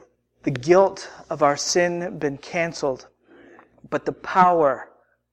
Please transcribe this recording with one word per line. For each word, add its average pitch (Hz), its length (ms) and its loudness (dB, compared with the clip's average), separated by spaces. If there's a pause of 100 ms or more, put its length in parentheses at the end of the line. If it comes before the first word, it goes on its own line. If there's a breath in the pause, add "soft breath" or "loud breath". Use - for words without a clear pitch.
(420)
the 151 80 -4
guilt 175 580 2 (220 loud breath)
of 151 100 -8
our 143 160 2
sin 175 600 -4
been 143 180 -4
canceled, 156 720 -6 (800 soft breath)
but - 180 -6
the 151 60 -4
power 170 800 2 (420)